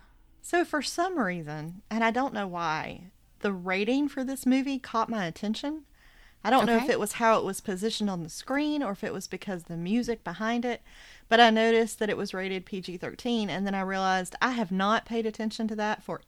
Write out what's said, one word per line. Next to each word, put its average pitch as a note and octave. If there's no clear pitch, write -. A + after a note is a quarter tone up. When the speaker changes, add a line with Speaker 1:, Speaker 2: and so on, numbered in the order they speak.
Speaker 1:
So F4
for D4
some F4
reason, E3+
and A3
I A3+
don't B3+
know G3+
why, E3+
the G3+
rating G3
for C#4
this C4
movie C4
caught A3+
my A3
attention. A3
I G3+
don't A#3+
know A#3
if A#3
Speaker 2:
Okay. C4+
Speaker 1:
it -
was G#3
how A3+
it -
was F#3+
positioned G#3
on F3+
the D#3+
screen D4
or G#3+
if G3
it G3+
was F#3+
because F#3
the E3+
music A3+
behind A3
it, A#3+
but A3+
I A#3
noticed A3+
that G#3+
it -
was G3+
rated F#3+
P F#3+
G F3
thirteen, G3+
and F#3
then G3
I G3
realized F#3+
I A#3+
have A#3
not G3
paid A#3
attention A3
to A3
that G#3+
for F3